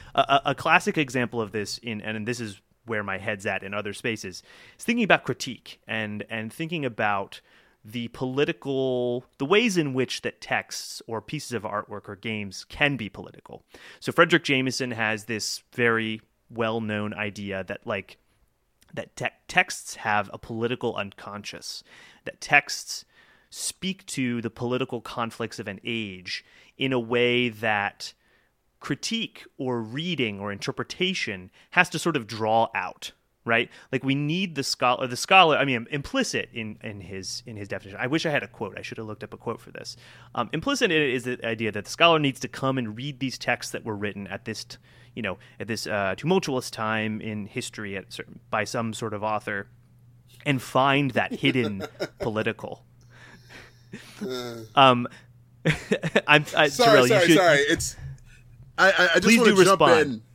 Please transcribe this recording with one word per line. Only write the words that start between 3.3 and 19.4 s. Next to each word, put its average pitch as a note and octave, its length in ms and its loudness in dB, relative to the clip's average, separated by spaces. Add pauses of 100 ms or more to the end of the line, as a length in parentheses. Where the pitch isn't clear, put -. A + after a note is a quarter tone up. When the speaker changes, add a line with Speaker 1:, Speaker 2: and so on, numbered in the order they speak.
Speaker 1:
at F#2+ 180 -2
in G2 100 -8
other G2+ 180 -4
spaces, G#2 520 -8 (340)
is - 60 -18
thinking A#3+ 180 0
about F3 220 4
critique - 640 -8
and, G#2+ 420 -6
and A2 220 -6
thinking D#3+ 320 -6
about G#2 560 -2 (440)
the A#2 240 -10
political, C3 1160 -2 (140)
the C#3+ 60 -2
ways G3+ 320 4
in D3+ 160 2
which B2+ 300 -2
that - 180 -6
texts - 680 -6
or A2+ 120 -4
pieces C#3 320 -10
of G#2+ 120 -6
artwork G#2 440 -8
or G#2 60 -10
games G#2 540 -8
can C#3+ 280 0
be G#2+ 120 -6
political. - 560 -16 (340)
So - 140 -4
Frederick E3 320 6
Jameson C3 480 0
has A2 320 -2
this - 400 -6 (100)
very A2+ 460 0 (280)
well-known A2 640 -2
idea G2+ 520 -6
that, - 200 -10
like, G2+ 340 -6 (760)
that - 220 -12
te-, B2 100 -6 (220)